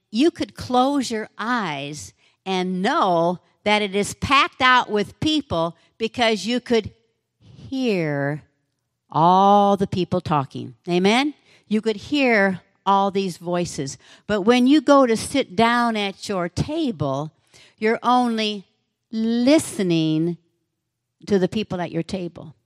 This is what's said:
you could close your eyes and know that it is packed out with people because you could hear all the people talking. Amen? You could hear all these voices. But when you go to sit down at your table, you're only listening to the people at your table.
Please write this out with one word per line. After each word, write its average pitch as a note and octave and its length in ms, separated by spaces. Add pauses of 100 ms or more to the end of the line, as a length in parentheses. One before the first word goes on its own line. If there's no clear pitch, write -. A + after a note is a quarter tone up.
(100)
you C#4 200
could - 240
close B3+ 560
your A3 260
eyes D#3 760 (340)
and F#3 340
know F3+ 600 (240)
that G#3 180
it G3 120
is G3+ 200
packed C#4+ 480
out B3+ 280
with G#3 300
people F#3 560 (220)
because A3 480
you A#3+ 140
could A3+ 320 (480)
hear D#3 1000 (680)
all G3 680
the F#3+ 100
people F3+ 340
talking. C3 540 (140)
Amen? G#3+ 460 (320)
You G#3 140
could A3 160
hear A3 640 (260)
all G3 240
these F#3+ 260
voices. E3+ 640 (280)
But G3+ 160
when B3 240
you D4 140
go C4+ 260
to A3+ 100
sit - 380
down A#3 400
at G3+ 340
your F3+ 200
table, D#3 840 (440)
you're A3 260
only A3 640 (440)
listening F#3+ 1300 (880)
to G3+ 120
the F3+ 100
people F#3+ 340
at D#3+ 80
your E3 120
table. E3+ 520 (120)